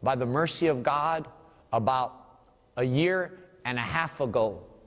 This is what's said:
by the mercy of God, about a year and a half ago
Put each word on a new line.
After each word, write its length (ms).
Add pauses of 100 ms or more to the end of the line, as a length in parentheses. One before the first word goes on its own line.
by 120
the 120
mercy 400
of 160
God, 440 (460)
about 720 (340)
a 80
year 560 (240)
and 120
a 60
half 380
ago 420 (240)